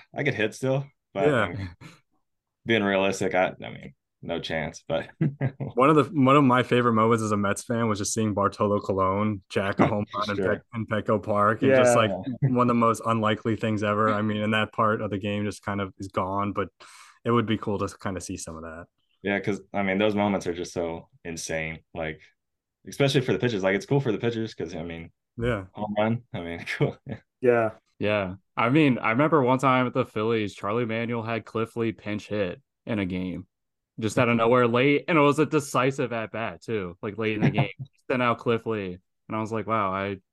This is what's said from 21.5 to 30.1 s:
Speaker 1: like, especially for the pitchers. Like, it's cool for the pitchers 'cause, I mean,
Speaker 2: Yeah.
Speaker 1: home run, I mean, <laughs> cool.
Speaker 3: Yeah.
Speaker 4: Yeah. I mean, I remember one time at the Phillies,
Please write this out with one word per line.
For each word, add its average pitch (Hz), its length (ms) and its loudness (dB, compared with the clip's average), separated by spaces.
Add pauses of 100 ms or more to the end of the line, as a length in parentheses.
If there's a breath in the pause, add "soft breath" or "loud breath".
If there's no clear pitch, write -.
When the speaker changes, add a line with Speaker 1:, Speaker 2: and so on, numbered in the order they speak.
Speaker 1:
like, 78 280 -8 (680)
especially 139 340 0
for 120 120 -2
the 98 60 0
pitchers. 110 240 -2
Like, 95 120 2
it's 98 100 -4
cool 143 160 2
for 131 100 -2
the 101 60 -2
pitchers 113 360 -4
'cause, 85 220 -10
I 80 80 -8
mean, 82 280 -12 (260)
Speaker 2:
Yeah. 113 360 -2
Speaker 1:
home 104 240 -6
run, 113 260 0 (100)
I 95 80 -8
mean, 85 240 -10
<laughs> - 120 -8
cool. - 200 0 (440)
Speaker 3:
Yeah. 117 300 4 (280)
Speaker 4:
Yeah. 98 360 0 (220)
I 117 120 2
mean, 139 280 6
I 110 140 0
remember 147 300 4
one 127 180 4
time 127 280 4
at 120 60 -6
the 123 120 0
Phillies, 107 500 -2